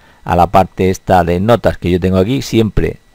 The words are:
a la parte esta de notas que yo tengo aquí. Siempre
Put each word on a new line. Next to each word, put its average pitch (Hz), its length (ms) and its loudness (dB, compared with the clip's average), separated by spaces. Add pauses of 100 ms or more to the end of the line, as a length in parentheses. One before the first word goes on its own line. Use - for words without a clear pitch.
(240)
a - 120 -4
la 85 120 4
parte 92 440 0
esta 92 320 0
de 87 160 -2
notas 101 380 0
que - 120 -6
yo 90 100 0
tengo 95 180 0
aquí. 117 260 0
Siempre 95 540 -2 (180)